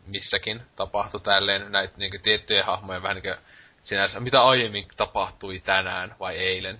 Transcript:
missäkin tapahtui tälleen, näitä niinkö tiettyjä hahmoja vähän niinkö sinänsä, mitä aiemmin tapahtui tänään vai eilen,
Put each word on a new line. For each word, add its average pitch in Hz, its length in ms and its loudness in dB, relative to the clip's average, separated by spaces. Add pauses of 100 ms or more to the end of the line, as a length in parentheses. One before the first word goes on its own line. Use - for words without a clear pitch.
missäkin 101 560 -4 (140)
tapahtui 98 440 -4
tälleen, 101 520 2
näitä 98 240 0
niinkö 98 220 -6
tiettyjä 107 460 2
hahmoja 92 380 -4
vähän 95 140 -2
niinkö 92 200 -6 (460)
sinänsä, 98 380 -2
mitä 123 220 6
aiemmin 113 540 4
tapahtui 95 640 -4
tänään 92 600 0
vai 92 160 -6
eilen, 92 440 -4